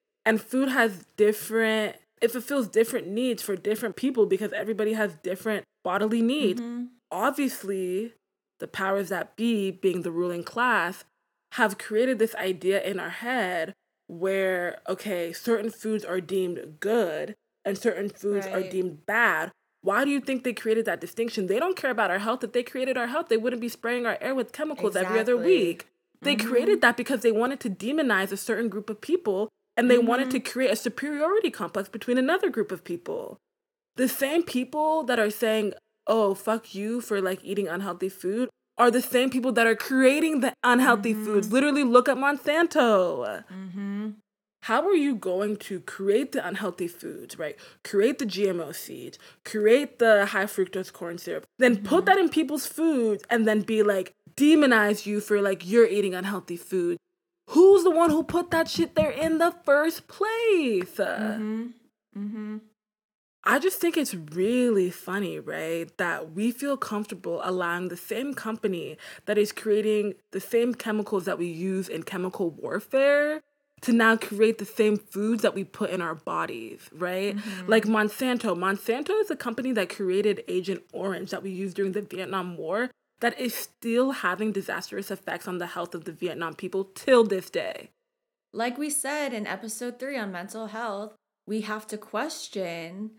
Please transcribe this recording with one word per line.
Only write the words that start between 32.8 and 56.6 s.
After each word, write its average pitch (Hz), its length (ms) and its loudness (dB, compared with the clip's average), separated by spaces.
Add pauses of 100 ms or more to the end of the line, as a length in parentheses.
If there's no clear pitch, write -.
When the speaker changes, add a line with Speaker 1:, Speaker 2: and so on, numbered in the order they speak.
Speaker 1:
people. - 540 -8 (600)
The 254 100 2
same 294 340 0
people 302 640 0
that 240 160 0
are 208 100 2
saying, 220 440 0 (340)
"Oh, 208 260 4
fuck 220 420 -4
you 220 260 -4
for, 208 200 -2
like, 190 220 -2
eating 196 240 -4
unhealthy 180 420 -6
food," 214 400 -2 (280)
are 240 140 6
the 247 100 4
same 254 280 0
people 254 240 0
that 233 140 4
are 226 80 4
creating 269 640 4
the 254 120 0 (100)
unhealthy 240 500 4
Speaker 2:
Mm-hmm. 214 120 -6
Speaker 1:
foods. 208 260 2
Literally, 277 320 4
look 247 260 6
at 262 80 2
Monsanto. 254 1300 2
Speaker 2:
Mm-hmm. 202 580 -8 (540)
Speaker 1:
How 240 240 2
are 403 80 6
you 285 200 2
going 196 420 -2 (100)
to 185 140 -8
create 202 500 0
the 254 160 -4
unhealthy 180 400 -6
foods, - 500 -14
right? 156 200 -8 (260)
Create 214 340 2
the 277 80 -4
G 196 220 -2
M 175 140 -2
O 151 100 -10
seeds, - 480 -14 (240)
create 220 560 4
the 214 280 8
high 196 180 0
fructose 190 460 -4
corn 170 260 -10
syrup, - 280 -8 (140)
then 247 240 6
put 269 140 4
Speaker 2:
Mm-hmm. 370 80 4
Speaker 1:
that 381 120 6
in 359 120 4
people's 294 360 0
foods 247 640 2
and 226 160 2
then 214 160 4
be 220 220 2
like, 196 280 0 (260)
demonize 247 680 6
you 208 140 -2
for, 208 220 2
like, 196 260 -2
you're 226 200 8
eating 196 280 0
unhealthy 185 420 -6
food? 175 400 -2 (520)